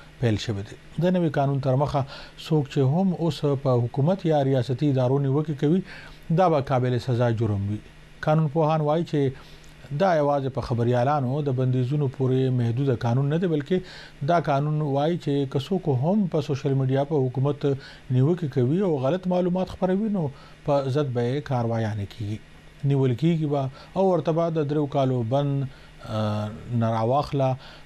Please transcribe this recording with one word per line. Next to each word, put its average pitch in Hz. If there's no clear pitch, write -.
پیل 110
شوی 101
دی. -
د 180
نوي 160
قانون 139
تر 135
مخه 135
څوک 156
چې 143
هم 190
اوس 156
په 123
حکومت 143
یا 147
ریاستي 135
ادارو 131
نیوکې 151
کوي، 160
دا 185
به 135
قابل 127
سزا 120
جرم 104
وي. 104
قانون 156
پوهان 156
وایي 160
چې 139
دا 196
یوازې 143
په 123
خبریالانو 123
د 139
بندیزونو 131
پورې 131
محدود 120
قانون 131
نه 165
دی، 190
بلکې 156
دا 175
قانون 151
وایي 143
چې 143
که 135
څوک 185
هم 190
په 147
سوشل 135
میډیا 135
په 151
حکومت 135
نیوکې 139
کوي 135
او -
غلط 185
معلومات 180
خپروي، 190
نو 170
په 139
ضد 139
به 120
یې 143
کاروایانې 113
کیږي، 107
نیول 135
کیږي 160
به 139
او -
ورته 160
به 170
د 147
دریو 151
کالو 131
بند، 139
نه 113
راواخله، 131